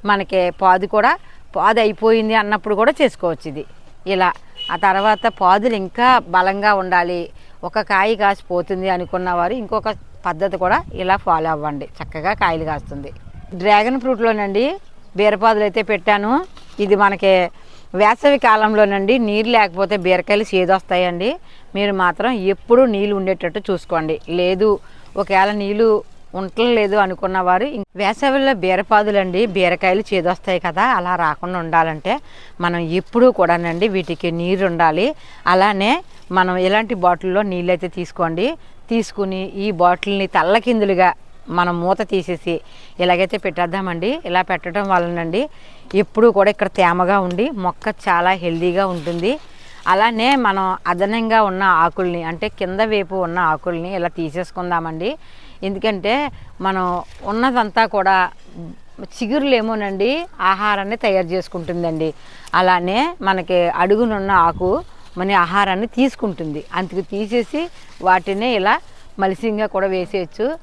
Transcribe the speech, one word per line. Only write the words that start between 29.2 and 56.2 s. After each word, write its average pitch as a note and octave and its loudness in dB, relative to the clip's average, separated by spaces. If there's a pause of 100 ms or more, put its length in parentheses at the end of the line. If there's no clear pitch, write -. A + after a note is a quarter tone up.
బీరకాయలు F#3 2
చేదొస్తాయి F3+ -2
కదా, F3 0 (120)
అలా F3+ -2 (120)
రాకుండా F3 -4
ఉండాలంటే D#3+ 0 (500)
మనం F3 -2 (220)
ఎప్పుడూ A#3+ 4 (100)
కూడానండి E3+ 2
వీటికి F3 -4 (100)
నీరు F#3 0
ఉండాలి. E3+ 2 (460)
అలానే G3 4 (460)
మనం F#3 2 (120)
ఇలాంటి G#3+ 0 (100)
బాటిల్లో F#3 2
నీళ్ళైతే F3+ -2 (100)
తీసుకోండి. E3+ -4 (440)
తీసుకుని G3 -4 (240)
ఈ G#3+ 0 (120)
బాటిల్ని F#3+ 2 (100)
తల్లకిందులుగా G3 2 (480)
మనం F3 0
మూత F#3 0 (140)
తీసేసి F3 -4 (480)
ఇలాగైతే F3+ 2
పెట్టేద్దామండి. F3 -4 (200)
ఇలా F3+ 2 (100)
పెట్టడం F3+ -4
వలనండి F3 -2 (600)
ఎప్పుడూ A3 2 (100)
కూడా G3 4
ఇక్కడ F#3+ -2 (100)
తేమగా F3+ 2 (100)
ఉండి F3+ -2 (200)
మొక్క F3 -4 (200)
చాలా F3 2 (120)
హెల్దీగా F3 0
ఉంటుంది. F3 -4 (600)
అలానే A3+ 2 (180)
మనం F#3+ 0 (260)
అదనంగా A3 0 (100)
ఉన్న F#3 -2 (200)
ఆకుల్ని, F3 -2
అంటే E3+ -6 (120)
కింద F#3+ -4 (140)
వైపు F#3+ -2 (120)
ఉన్న E3+ -4 (140)
ఆకుల్ని E3+ -6
ఇలా F3 -2 (100)
తీసేసుకుందామండి. E3+ -6 (560)
ఎందుకంటే G3+ -2 (520)